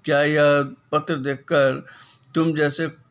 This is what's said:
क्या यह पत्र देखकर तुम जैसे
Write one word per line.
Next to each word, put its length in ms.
क्या 180
यह 480
पत्र 240
देखकर 680
तुम 200
जैसे 380